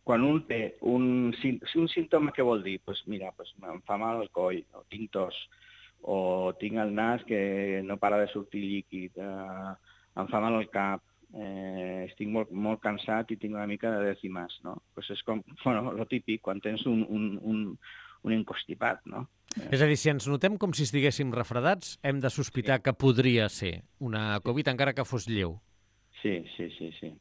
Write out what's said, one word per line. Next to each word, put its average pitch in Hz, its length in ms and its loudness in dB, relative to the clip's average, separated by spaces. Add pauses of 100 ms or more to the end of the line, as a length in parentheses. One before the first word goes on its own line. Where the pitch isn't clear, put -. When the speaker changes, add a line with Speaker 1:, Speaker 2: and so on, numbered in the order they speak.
Speaker 1:
quan 120 220 4
un 151 200 4
té 117 380 -4
un 123 560 4
sim-, 131 240 0 (140)
un 165 120 6
símptoma, 156 480 2
què 135 80 2
vol 117 180 4
dir? 95 220 -6
Pues 98 220 -8
mira, 95 260 -6
pues - 240 -16
em 90 260 -12
fa 104 160 -2
mal 113 240 -2
el 101 80 -6
coll, 92 300 0 (140)
o - 160 -18
tinc 107 220 -8
tos, 92 220 -2 (640)
o 92 580 0
tinc 107 220 -4
el 107 160 0
nas 113 300 0
que 98 600 0
no 98 140 -4
para 104 220 4
de 101 80 4
sortir 104 340 -6
líquid, 95 540 -6
eh, 95 560 -8 (440)
em 98 120 -4
fa 107 140 2
mal 113 180 2
el 104 100 -2
cap, 98 320 0 (280)
eh, 95 800 -8
estic - 180 -8
molt, 110 240 -2
molt 107 300 -2
cansat 110 500 -2
i 110 60 -4
tinc 107 180 -6
una 104 120 -4
mica 104 240 -2
de 104 120 0
dècimes, 92 600 -4
no? 90 120 -10 (180)
Pues - 180 -12
és 98 120 -8
com, 110 240 -2
<laughs> - 160 -20
bueno, 117 300 0
lo 110 120 -4
típic, 110 360 -2
quan 98 180 -4
tens 107 260 -4
un, 113 220 2
un, 107 220 -2 (120)
un, 107 220 -2 (600)
un 113 120 2
encostipat, - 680 -4
no? 117 240 -10 (420)
Speaker 2:
És 135 100 4
a 151 60 8
dir, 151 100 6
si 156 140 4
ens 139 160 0
notem 180 320 2
com 190 160 0
si 151 80 2
estiguéssim 135 500 2
refredats, 123 720 0
hem 139 160 2
de 131 100 2
sospitar 131 500 2
Speaker 1:
Sí. - 40 -6
Speaker 2:
que 131 100 4
podria 123 540 6
ser 95 260 -2 (240)
una 107 380 0
Speaker 1:
Sí. 104 80 -2
Speaker 2:
covid, 135 240 0
encara 135 260 2
que 131 140 0
fos 117 200 -2
lleu. 95 280 2 (680)
Speaker 1:
Sí, 92 220 0 (140)
sí, 85 100 -6 (100)
sí, 82 220 -8
sí. 85 220 -12